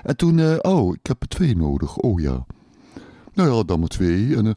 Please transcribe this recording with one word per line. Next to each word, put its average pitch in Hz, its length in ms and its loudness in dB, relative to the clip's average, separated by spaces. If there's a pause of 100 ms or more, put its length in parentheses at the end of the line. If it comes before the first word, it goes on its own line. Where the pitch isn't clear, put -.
en - 140 -4
toen, 170 220 2
eh, 160 220 2
oh, 143 340 2
ik - 120 -14
heb - 160 -4
er - 60 -8
twee 139 280 0
nodig, 73 400 -2
oh 98 240 0
ja. 64 260 -4 (880)
Nou 156 220 2
ja, 110 60 2
dan 85 180 0
maar 85 80 -2
twee. 95 480 0
En, 107 100 2
eh, 110 100 0